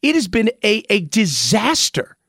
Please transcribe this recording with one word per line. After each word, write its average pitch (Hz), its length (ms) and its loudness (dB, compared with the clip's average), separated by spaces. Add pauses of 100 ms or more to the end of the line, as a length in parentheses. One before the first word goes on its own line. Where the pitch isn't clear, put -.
It 302 140 2
has 269 120 0
been 220 220 0 (140)
a, 214 260 0
a 202 120 2
disaster. 208 1120 0 (120)